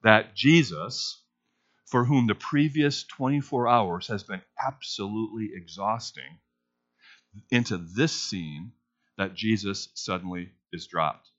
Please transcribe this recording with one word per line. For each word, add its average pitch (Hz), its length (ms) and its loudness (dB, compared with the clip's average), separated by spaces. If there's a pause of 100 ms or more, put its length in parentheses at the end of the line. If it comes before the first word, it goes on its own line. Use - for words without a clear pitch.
that 110 320 6
Jesus, 120 880 2 (640)
for 123 180 2
whom 127 220 4
the 104 80 4
previous 147 680 0
twenty-four 135 640 -2
hours 101 420 2
has 101 160 -6
been 95 180 -10 (160)
absolutely 110 960 -6
exhausting, 98 840 -8 (1120)
into 120 280 0
this 92 340 -2
scene 85 600 -10 (440)
that 95 180 -4
Jesus 101 600 -2
suddenly 90 560 -8 (200)
is 82 160 -12
dropped. 80 420 -2 (100)